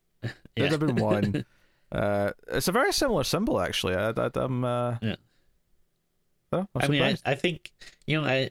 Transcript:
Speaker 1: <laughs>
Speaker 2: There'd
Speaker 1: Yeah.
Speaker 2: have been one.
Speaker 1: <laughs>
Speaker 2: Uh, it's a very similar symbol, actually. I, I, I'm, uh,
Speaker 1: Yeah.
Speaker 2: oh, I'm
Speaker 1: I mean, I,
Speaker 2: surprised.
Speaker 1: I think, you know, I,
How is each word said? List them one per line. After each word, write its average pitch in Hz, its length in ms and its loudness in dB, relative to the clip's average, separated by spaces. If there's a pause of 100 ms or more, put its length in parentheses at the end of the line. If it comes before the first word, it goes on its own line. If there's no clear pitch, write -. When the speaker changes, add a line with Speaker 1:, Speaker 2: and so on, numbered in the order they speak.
Speaker 1:
<laughs> - 180 -20
Speaker 2:
There'd 117 100 -6 (240)
Speaker 1:
Yeah. 135 140 2
Speaker 2:
have 156 100 0
been 131 160 2
one. 107 540 2
Speaker 1:
<laughs> - 40 -20 (380)
Speaker 2:
Uh, 101 400 0 (160)
it's 87 180 -2
a 180 60 0
very 285 200 2
similar 202 300 0
symbol, 180 380 0
actually. 90 340 -2
I, 104 160 0
I, 123 240 -2
I'm, 127 300 -2
uh, 120 360 -2
Speaker 1:
Yeah. 107 140 -4 (1400)
Speaker 2:
oh, 156 60 2
I'm 190 160 -4
Speaker 1:
I 139 140 2
mean, 147 140 4
I, 139 120 2
Speaker 2:
surprised. - 100 -6
Speaker 1:
I 139 120 0
think, 170 340 -2 (340)
you 156 160 0
know, 143 60 -2
I, 131 240 0